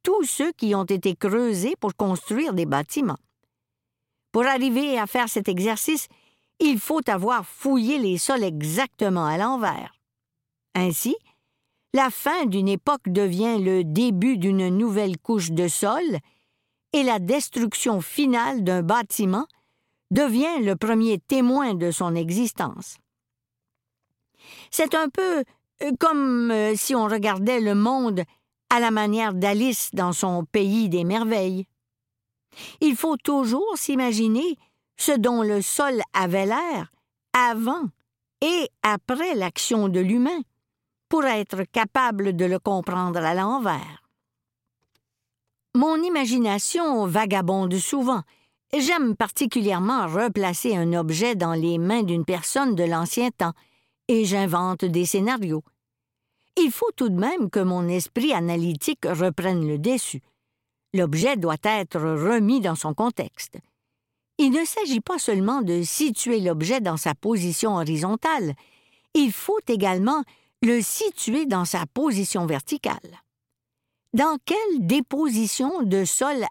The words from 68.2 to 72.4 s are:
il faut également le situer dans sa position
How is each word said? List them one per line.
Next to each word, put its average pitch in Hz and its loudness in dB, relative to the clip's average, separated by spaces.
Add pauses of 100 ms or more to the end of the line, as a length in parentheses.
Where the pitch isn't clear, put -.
il 285 4
faut 427 -2
également 208 2 (380)
le 233 4
situer 220 -2
dans 185 0
sa 170 -4
position 202 -2